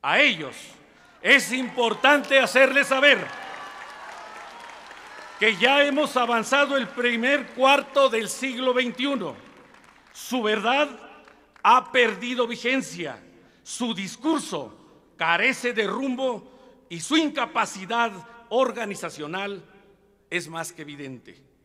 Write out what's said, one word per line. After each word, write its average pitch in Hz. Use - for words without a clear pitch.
A 160
ellos 160
es 240
importante 262
hacerles 262
saber 262
que 208
ya 269
hemos 285
avanzado 254
el 233
primer 240
cuarto 277
del 226
siglo 254
veintiuno. 240
Su 240
verdad 220
ha 247
perdido 240
vigencia, 196
su 226
discurso 190
carece 208
de 208
rumbo 254
y 170
su 285
incapacidad 233
organizacional 196
es 170
más 165
que 156
evidente. 135